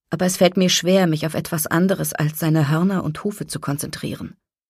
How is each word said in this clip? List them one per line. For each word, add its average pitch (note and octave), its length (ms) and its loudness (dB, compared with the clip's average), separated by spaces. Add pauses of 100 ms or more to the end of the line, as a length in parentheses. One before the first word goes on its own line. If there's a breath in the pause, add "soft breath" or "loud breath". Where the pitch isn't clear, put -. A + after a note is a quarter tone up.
(100)
aber F3+ 160 -2
es F#3 100 0
fällt F3+ 200 4
mir F#3 120 4
schwer, F3+ 380 4
mich D#3 200 0
auf D#3 80 -4
etwas D#3 320 -4
anderes E3+ 460 0
als D3+ 260 -2
seine D#3 320 2
Hörner F3+ 320 2
und - 220 -6
Hufe G#3 220 -6
zu - 120 -10
konzentrieren. - 800 -8 (340)